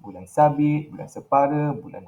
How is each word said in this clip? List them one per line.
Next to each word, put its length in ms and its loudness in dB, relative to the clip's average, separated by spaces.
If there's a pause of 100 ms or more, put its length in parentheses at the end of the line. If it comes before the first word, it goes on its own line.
bulan 240 -16
sabit, 640 2
bulan 160 -12
separa, 640 0
bulan 360 -12